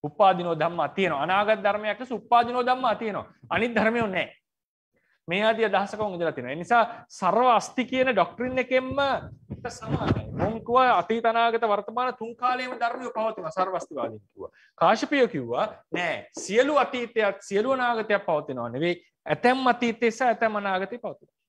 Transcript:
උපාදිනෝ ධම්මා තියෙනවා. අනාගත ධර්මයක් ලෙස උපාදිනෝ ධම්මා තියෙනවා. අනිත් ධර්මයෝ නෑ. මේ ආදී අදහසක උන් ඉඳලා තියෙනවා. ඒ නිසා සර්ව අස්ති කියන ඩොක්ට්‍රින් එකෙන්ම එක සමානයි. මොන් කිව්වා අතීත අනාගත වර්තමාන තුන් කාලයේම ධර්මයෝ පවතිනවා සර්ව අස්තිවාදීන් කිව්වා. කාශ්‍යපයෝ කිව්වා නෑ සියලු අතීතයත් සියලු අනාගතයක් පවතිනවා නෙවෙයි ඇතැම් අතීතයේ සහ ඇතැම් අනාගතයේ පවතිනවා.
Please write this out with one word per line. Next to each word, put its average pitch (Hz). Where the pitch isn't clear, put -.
උපාදිනෝ 175
ධම්මා 160
තියෙනවා. 160
අනාගත 202
ධර්මයක් 208
ලෙස 254
උපාදිනෝ 240
ධම්මා 254
තියෙනවා. 202
අනිත් 220
ධර්මයෝ 220
නෑ. 180
මේ 180
ආදී 220
අදහසක 202
උන් 208
ඉඳලා 170
තියෙනවා. 127
ඒ -
නිසා 190
සර්ව 202
අස්ති 233
කියන 254
ඩොක්ට්‍රින් 247
එකෙන්ම 262
එක -
සමානයි. -
මොන් 196
කිව්වා 247
අතීත 226
අනාගත 233
වර්තමාන 220
තුන් 226
කාලයේම 254
ධර්මයෝ 247
පවතිනවා 214
සර්ව 185
අස්තිවාදීන් 117
කිව්වා. -
කාශ්‍යපයෝ 226
කිව්වා 131
නෑ 170
සියලු 269
අතීතයත් 226
සියලු 214
අනාගතයක් 226
පවතිනවා 147
නෙවෙයි 160
ඇතැම් 254
අතීතයේ 240
සහ 226
ඇතැම් 220
අනාගතයේ 196
පවතිනවා. -